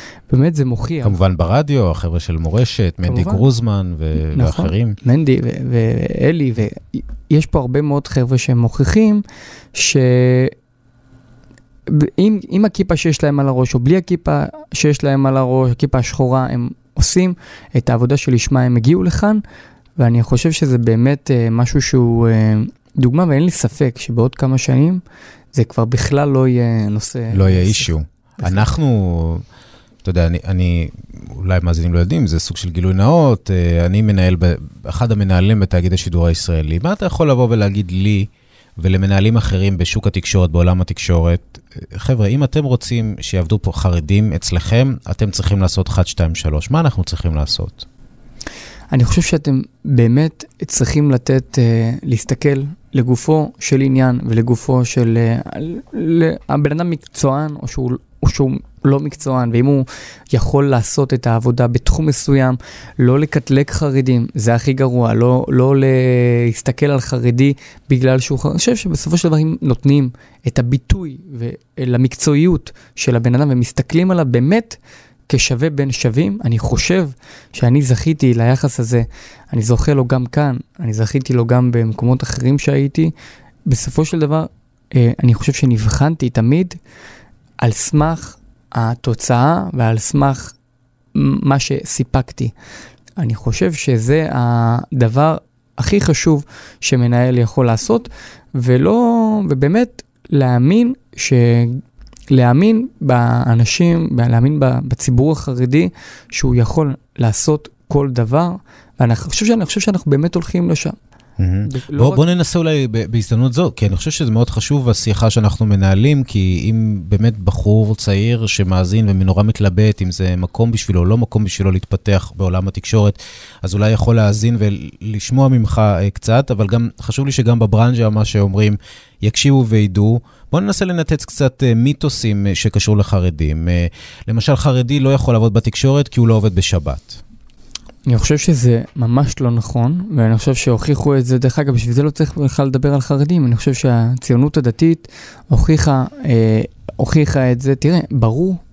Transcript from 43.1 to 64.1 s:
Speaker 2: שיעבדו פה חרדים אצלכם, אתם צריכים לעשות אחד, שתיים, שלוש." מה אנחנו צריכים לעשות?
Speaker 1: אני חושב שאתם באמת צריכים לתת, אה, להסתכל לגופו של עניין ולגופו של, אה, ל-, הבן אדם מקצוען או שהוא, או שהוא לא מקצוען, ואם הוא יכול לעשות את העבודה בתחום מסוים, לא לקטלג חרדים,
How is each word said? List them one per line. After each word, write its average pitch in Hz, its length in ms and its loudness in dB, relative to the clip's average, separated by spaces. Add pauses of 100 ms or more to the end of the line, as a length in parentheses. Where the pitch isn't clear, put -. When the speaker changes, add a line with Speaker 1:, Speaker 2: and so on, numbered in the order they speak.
Speaker 2:
שיעבדו 92 420 -2
פה 92 100 -4
חרדים 92 600 0
אצלכם, 113 640 0 (160)
אתם 107 200 -2
צריכים 98 300 -2
לעשות 92 280 0
אחד, - 180 0
שתיים, 82 280 -2
שלוש." 76 360 -4
מה 156 100 2
אנחנו 151 240 0
צריכים 82 300 -4
לעשות? 76 500 -6 (1080)
Speaker 1:
אני 127 120 4
חושב 170 180 2
שאתם 143 380 -2 (240)
באמת 135 600 2 (220)
צריכים 147 440 0
לתת, 131 480 0
אה, 117 320 2 (120)
להסתכל 135 600 -2 (300)
לגופו 139 680 0
של 135 220 0
עניין 131 460 2
ולגופו 117 580 0
של, 117 340 0
אה, 117 420 -2 (320)
ל-, 165 400 0 (160)
הבן 143 240 -2
אדם 170 180 -4
מקצוען 147 720 -4
או 131 60 -8
שהוא, 127 240 -6 (300)
או - 60 2
שהוא 135 220 0 (340)
לא 139 160 2
מקצוען, 127 520 -4
ואם 120 140 2
הוא 139 180 2 (480)
יכול 139 360 0
לעשות 123 460 -2
את 123 120 -4
העבודה 120 400 0
בתחום 120 400 0
מסוים, 135 480 0 (440)
לא 131 200 4
לקטלג 143 520 0
חרדים, 131 640 0